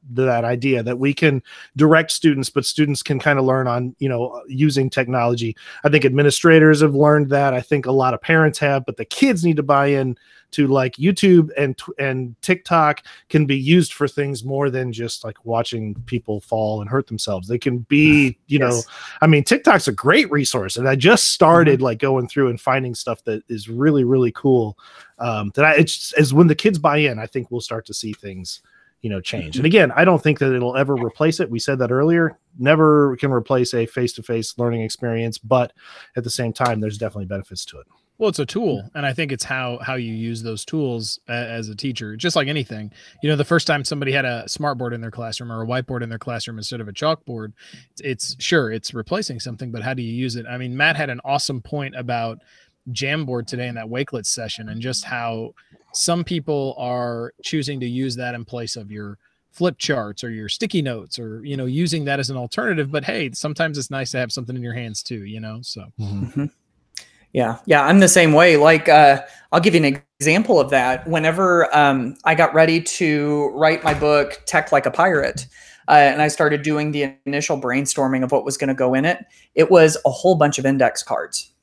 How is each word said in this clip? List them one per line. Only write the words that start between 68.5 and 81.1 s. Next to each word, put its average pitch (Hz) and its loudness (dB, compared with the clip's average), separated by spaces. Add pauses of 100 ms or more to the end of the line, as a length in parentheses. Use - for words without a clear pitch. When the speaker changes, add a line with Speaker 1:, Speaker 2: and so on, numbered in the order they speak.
Speaker 2:
Like, 156 6
uh, 143 8 (300)
I'll 165 4
give 170 4
you 165 4
an 139 0 (180)
example 170 2
of 135 2
that. 127 0
Whenever, 165 2
um, 135 2
I 160 2
got 156 4
ready 160 4
to 147 -2
write 156 0
my 151 0
book, 147 0
Tech - 0
Like 139 2
a 127 0
Pirate, 165 0 (420)
uh, - 0
and 147 6
I 151 2
started 147 0
doing 151 -2
the 143 -4 (120)
initial 143 -4
brainstorming 131 -2
of 127 -4
what 139 2
was 135 -6
gonna 135 -2
go 131 0
in 135 0
it, 175 -2 (300)
it 160 4
was 160 6
a 139 4
whole 180 2
bunch 147 2
of 135 -4
index 135 0
cards. - -8 (120)